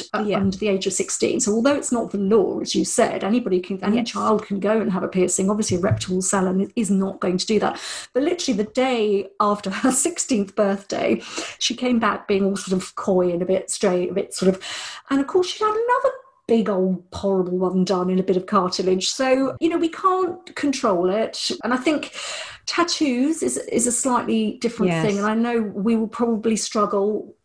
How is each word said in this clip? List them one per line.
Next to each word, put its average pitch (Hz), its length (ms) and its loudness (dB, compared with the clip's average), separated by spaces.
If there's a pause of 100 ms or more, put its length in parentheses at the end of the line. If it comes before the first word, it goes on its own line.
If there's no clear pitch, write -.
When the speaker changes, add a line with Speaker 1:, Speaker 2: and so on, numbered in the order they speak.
(140)
Speaker 1:
uh, 214 120 -2
Speaker 2:
Yeah. 196 120 0
Speaker 1:
under 196 200 0
the 214 120 0
age 190 180 0
of 185 60 -2
sixteen. - 480 -2
So 202 100 0
although 240 240 2
it's - 160 -4
not 240 200 -2
the 202 80 -4
law, 202 420 2
as - 140 -4
you - 100 2
said, - 380 0
anybody 196 360 2
can, 190 240 -6
any 208 140 2
Speaker 2:
Yes. 226 140 -2
Speaker 1:
child 208 340 0
can 202 160 -4
go 214 180 2
and 196 120 0
have 180 120 -2
a - 60 -4
piercing. 190 400 2
Obviously, 208 280 0
a 170 40 0
reputable 185 400 0
salon 185 560 0
is 202 120 0
not 196 300 0
going 185 180 0
to - 80 -2
do 214 140 2
that. - 220 0 (320)
But 262 100 0
literally 311 340 0
the 208 140 -2
day 220 560 0 (140)
after 208 280 0
her 214 220 2
<laughs> 269 160 0
sixteenth 214 480 -2
birthday, - 680 0 (380)
she - 160 -2
came 247 240 2
back 202 280 -2
being 196 180 2
all 196 100 0
sort 185 260 -2
of - 140 -14
coy 180 360 2
and 175 100 -2
a 185 40 -2
bit 185 240 0
straight, 180 420 0
a - 20 -6
bit - 200 -4
sort 185 220 2
of, - 60 -14 (480)
and 277 100 2
of 277 80 0
course 359 200 2
she'd - 180 -4
had 427 80 2
another 494 420 2 (320)
big 220 220 4
old 185 420 0
horrible 185 460 0
one 185 260 2
done 180 260 0
in 185 100 2
a 190 40 0
bit 185 140 2
of 180 80 -2
cartilage. 185 640 0
So, 262 500 0
you 339 80 0
know, 339 100 0
we 330 120 0
can't 370 640 -2
control 202 540 0
it. - 420 -2 (100)
And 233 120 -2
I 254 40 0
think 285 360 -2 (520)
tattoos 311 800 0
is, 247 140 -2
is - 300 -2
a 233 40 0
slightly 226 720 0
different 185 320 0
Speaker 2:
Yes. 160 120 2
Speaker 1:
thing. 202 120 2
And 202 100 0
I 220 80 0
know 233 260 0
we 208 360 0
will 220 100 0
probably 226 480 0
struggle 208 880 0